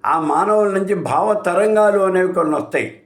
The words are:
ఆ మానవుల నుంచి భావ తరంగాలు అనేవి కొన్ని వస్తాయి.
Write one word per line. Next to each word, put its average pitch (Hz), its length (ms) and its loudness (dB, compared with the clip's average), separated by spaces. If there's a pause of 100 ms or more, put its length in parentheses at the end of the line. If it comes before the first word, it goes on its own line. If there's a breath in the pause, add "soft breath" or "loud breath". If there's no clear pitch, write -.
ఆ 156 140 0
మానవుల 196 480 0
నుంచి 196 260 -2
భావ 175 400 0
తరంగాలు 208 680 2
అనేవి 185 340 0
కొన్ని 156 220 0
వస్తాయి. 135 500 -6